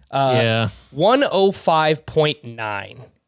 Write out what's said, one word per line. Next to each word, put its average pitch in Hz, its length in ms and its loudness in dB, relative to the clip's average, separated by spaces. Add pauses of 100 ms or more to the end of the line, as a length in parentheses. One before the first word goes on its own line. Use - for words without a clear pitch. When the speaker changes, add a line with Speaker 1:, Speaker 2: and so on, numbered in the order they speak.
Speaker 1:
Uh, 135 260 0
Speaker 2:
Yeah. 113 340 0 (200)
Speaker 1:
one 214 420 2
oh 196 200 2
five 156 560 2
point 151 360 0
nine 110 560 -10 (280)